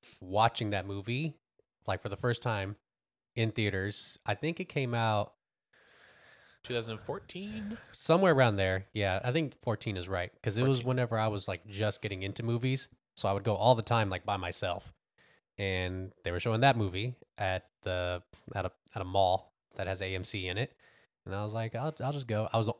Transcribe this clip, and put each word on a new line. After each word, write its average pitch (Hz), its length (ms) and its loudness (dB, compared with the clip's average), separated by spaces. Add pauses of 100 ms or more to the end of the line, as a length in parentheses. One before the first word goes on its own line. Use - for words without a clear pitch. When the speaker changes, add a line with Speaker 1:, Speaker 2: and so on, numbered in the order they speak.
(200)
Speaker 1:
watching 104 500 2
that 98 160 0
movie, 117 480 -4 (520)
like, 95 160 -2
for 113 60 -4
the 98 80 -6
first 120 260 0
time 101 340 -2 (580)
in 113 160 2
theaters. 101 720 -2
I 104 100 0
think 165 260 -4
it 185 60 -8
came 127 280 -2
out 110 380 2 (1300)
Speaker 2:
Two 127 120 -6
thousand 113 240 -4
fourteen? 202 800 -8 (140)
Speaker 1:
somewhere 175 420 6
around 120 220 6
there. 95 360 2
Yeah, 98 300 0
I 123 80 -2
think 147 320 0
fourteen 107 340 -2
is 87 120 -6
right, 90 240 -4 (100)
'cause 107 160 -2
it 123 40 2
was 131 160 4
Speaker 2:
Fourteen. 120 100 -4
Speaker 1:
whenever 120 300 0
I 110 100 2
was, 101 180 -2
like, 95 200 -6
just 104 360 -2
getting 98 200 -4
into 98 200 -4
movies. 120 460 0 (280)
So 104 120 0
I 98 40 4
would 98 120 -2
go 107 100 2
all 113 200 8
the 113 80 2
time, 110 260 2
like, 92 160 -4
by 101 120 0
myself. 90 560 -4 (640)
And 92 540 -2 (120)
they 87 80 -2
were 90 80 -2
showing 113 220 2
that 131 140 8
movie 104 380 -2 (240)
at 92 320 -2 (120)
the, 90 400 -2 (320)
at 92 120 -2
a, - 60 -8 (220)
at 107 60 -6
a 95 60 -4
mall 92 480 2 (220)
that 95 100 -6
has 95 160 -4
A 95 120 -4
M 90 100 -4
C 92 240 -6
in 92 100 -4
it. 127 160 -4 (500)
And 95 100 -8
I 104 80 -4
was 107 120 -6
like, 113 200 -4
"I'll, 147 280 -6
I'll 135 100 -2
just 139 140 -8
go." 110 260 -2
I 113 40 4
was 110 100 2
the 117 120 0